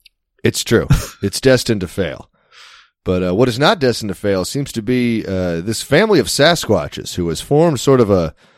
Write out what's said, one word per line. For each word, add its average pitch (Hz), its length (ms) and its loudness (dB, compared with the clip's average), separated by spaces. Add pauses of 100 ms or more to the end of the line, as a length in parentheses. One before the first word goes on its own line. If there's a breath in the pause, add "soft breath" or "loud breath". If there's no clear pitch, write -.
(440)
It's - 200 -2
true. 101 240 2 (160)
<laughs> - 200 -16
It's - 180 -4
destined 123 400 2
to 90 60 -6
fail. 82 420 -8 (760 soft breath)
But, 92 240 -2
uh, 90 60 -2
what 123 160 2
is 113 80 -4
not 170 220 2
destined 113 300 -2
to 92 60 -6
fail 95 300 -2
seems 139 280 -6
to 113 100 -6
be, 120 420 0
uh, 90 360 -2
this 107 200 -6
family 190 380 2
of 104 80 2
Sasquatches - 880 0
who 87 140 -4
has 80 120 -4
formed 151 380 0
sort 135 200 4
of 104 120 4
a, 85 240 0 (220 soft breath)